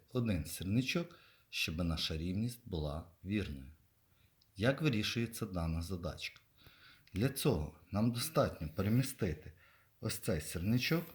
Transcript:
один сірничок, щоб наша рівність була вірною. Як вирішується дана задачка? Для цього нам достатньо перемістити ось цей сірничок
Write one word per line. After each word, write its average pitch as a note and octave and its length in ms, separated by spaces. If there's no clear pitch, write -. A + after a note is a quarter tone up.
один G#2+ 360
сірничок, C3 760
щоб E2+ 340
наша E2 340
рівність F#2+ 480
була D#2 420
вірною. D#2 460
Як C3 240
вирішується A#2 640
дана E2 360
задачка? E2+ 600
Для G#2+ 160
цього D#2 500
нам A2+ 200
достатньо A#2 640
перемістити G#2 800
ось G#2+ 180
цей F2 240
сірничок B2 640